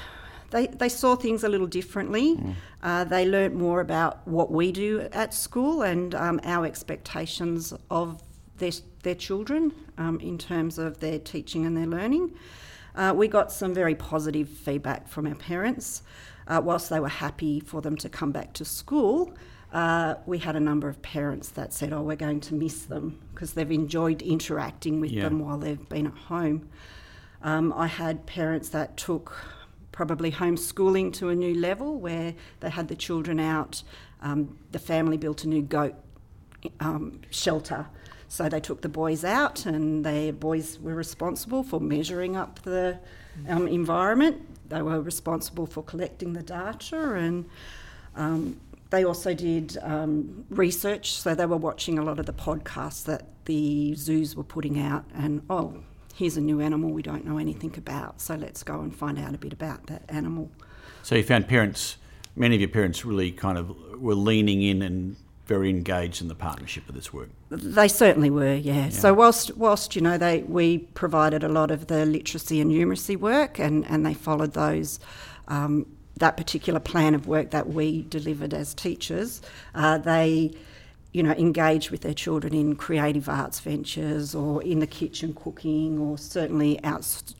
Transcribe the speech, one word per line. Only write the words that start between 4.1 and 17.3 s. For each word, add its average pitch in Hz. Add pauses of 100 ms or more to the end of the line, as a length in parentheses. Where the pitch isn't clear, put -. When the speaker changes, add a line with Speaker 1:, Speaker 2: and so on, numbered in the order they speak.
Speaker 1:
what 165
we 170
do 208 (120)
at 220
school 285
and, 175
um, 170
our 175
expectations 165 (160)
of 170 (360)
their, 175 (320)
their 180
children, 277 (260)
um, 165
in 175
terms 165
of 160
their 160
teaching 160
and 165
their 165
learning. 240 (600)
Uh, 190
we 208
got 208
some 185
very 170
positive 151
feedback 143
from 156
our 151
parents, - (460)
uh, 165
whilst -
they 160
were 143
happy 147